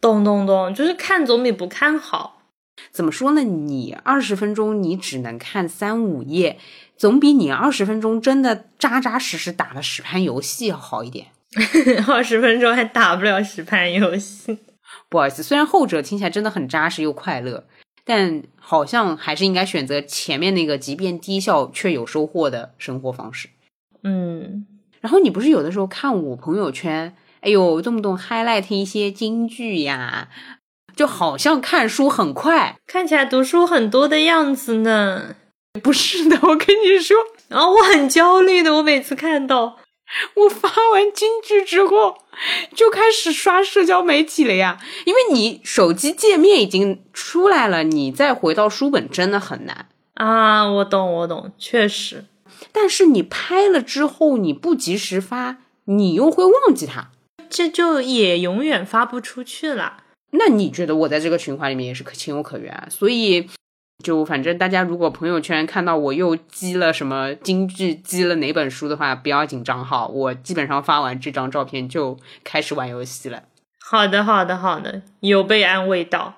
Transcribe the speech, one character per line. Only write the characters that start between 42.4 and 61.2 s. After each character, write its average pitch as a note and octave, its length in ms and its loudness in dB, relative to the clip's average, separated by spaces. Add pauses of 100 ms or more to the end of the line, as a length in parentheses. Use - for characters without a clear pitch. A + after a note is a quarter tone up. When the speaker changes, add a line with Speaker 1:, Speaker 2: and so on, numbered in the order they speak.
Speaker 2:
就 A4 140 6
开 G#4 220 4
始 F#4+ 220 0
刷 F4+ 280 2
社 G4 240 2
交 F4+ 180 4
媒 D#4 200 2
体 D#4 220 0
了 A3 100 2
呀。 F#3 240 0 (260)
因 F4 80 0
为 B4 80 6 (120)
你 A3+ 320 0
手 F3 280 4
机 C#4 200 -2
界 G4 240 4
面 F4 240 6
已 G#3 60 2
经 F#3+ 360 0 (100)
出 - 360 0
来 D#4 180 4
了， F3 160 0
你 C#4+ 300 0
再 C#4 200 2
回 E3+ 220 0
到 G#3+ 140 2
书 C#4 200 -2
本 A3+ 220 -2
真 F#3 220 -2
的 G3+ 80 0
很 - 260 -12
难。 - 220 -14 (260)
Speaker 1:
啊， A3 500 4
我 G3+ 200 2
懂， G3 280 0
我 E3+ 140 -2
懂， E3 320 -10
确 A3 300 0
实。 - 360 -8 (480)
Speaker 2:
但 G#4 160 2
是 F#4 180 4
你 B3+ 140 6
拍 F#4+ 480 0
了 E4 140 4
之 C#4+ 240 -2
后， D4 300 2
你 F3+ 160 0
不 D#4+ 240 0
及 F3+ 200 -4
时 F#3+ 240 -4
发， B3 360 -8 (300)
你 G3 280 2
又 B3+ 160 4
会 F#4 140 2
忘 A4 300 6
记 D3+ 120 -8
它。 B2+ 240 -12 (400)
Speaker 1:
这 F4 180 -2
就 E4 320 0
也 A3+ 380 2
永 F3+ 260 -2
远 A3+ 220 -2
发 A3+ 180 0
不 A#3+ 160 -10
出 - 220 -14
去 D4+ 300 -8
了。 F#3 320 -8 (260)
Speaker 2:
那 G#4 180 4
你 G#3 220 2
觉 E3+ 160 -6
得 D#3 80 0
我 D#3 140 0
在 D3 100 0
这 D#3+ 100 -2